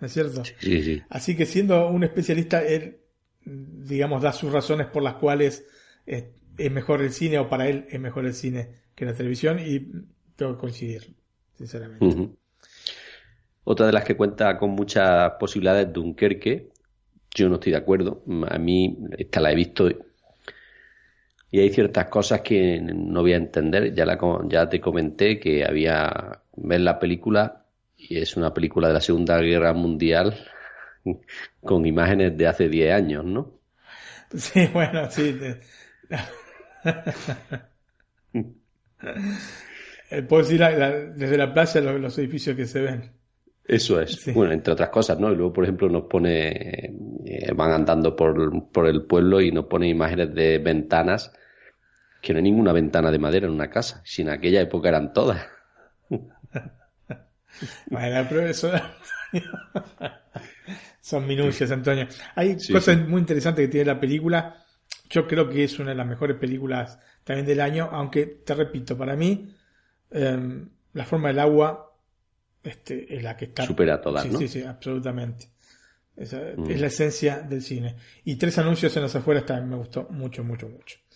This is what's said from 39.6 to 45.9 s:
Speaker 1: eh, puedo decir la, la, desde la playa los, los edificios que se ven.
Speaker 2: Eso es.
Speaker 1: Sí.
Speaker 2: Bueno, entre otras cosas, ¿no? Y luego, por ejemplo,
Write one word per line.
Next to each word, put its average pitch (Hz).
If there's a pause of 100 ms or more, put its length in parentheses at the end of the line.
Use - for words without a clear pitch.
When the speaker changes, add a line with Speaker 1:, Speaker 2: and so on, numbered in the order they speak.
Speaker 1:
eh, 147
puedo 156
decir 160
la, 165
la, 139
desde 147
la 139
playa 160
los, 139
los 131
edificios 139
que 127
se 131
ven. 127 (520)
Speaker 2:
Eso 107
es. 80 (100)
Speaker 1:
Sí. 127
Speaker 2:
Bueno, 101
entre 80
otras 85
cosas, 95
¿no? 107
Y 95
luego, 87
por 92
ejemplo, 92